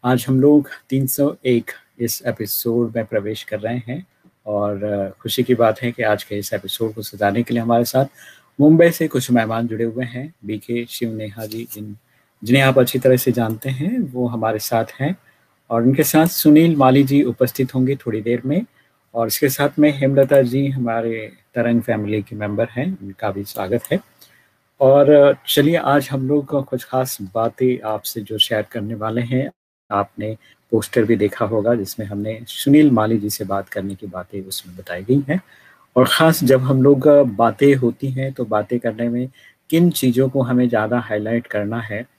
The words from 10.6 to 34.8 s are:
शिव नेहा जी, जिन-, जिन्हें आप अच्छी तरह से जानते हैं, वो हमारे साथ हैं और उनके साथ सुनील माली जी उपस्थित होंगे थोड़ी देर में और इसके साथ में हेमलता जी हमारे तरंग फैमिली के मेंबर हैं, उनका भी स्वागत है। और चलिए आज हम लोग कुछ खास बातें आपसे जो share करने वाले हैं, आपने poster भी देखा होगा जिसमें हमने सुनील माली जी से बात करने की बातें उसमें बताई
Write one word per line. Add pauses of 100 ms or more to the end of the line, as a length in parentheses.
शिव
नेहा
जी,
जिन-, (480)
जिन्हें
आप
अच्छी
तरह
से
जानते
हैं, (140)
वो
हमारे
साथ (160)
हैं (540)
और
उनके
साथ
सुनील
माली
जी
उपस्थित
होंगे
थोड़ी
देर
में (480)
और
इसके
साथ (100)
में
हेमलता
जी
हमारे (220)
तरंग
फैमिली
के
मेंबर
हैं,
उनका
भी
स्वागत (120)
है। (800)
और (120)
चलिए
आज
हम
लोग
कुछ
खास
बातें
आपसे
जो
share
करने
वाले
हैं, (400)
आपने (320)
poster
भी
देखा
होगा
जिसमें
हमने
सुनील
माली
जी
से
बात
करने
की
बातें
उसमें
बताई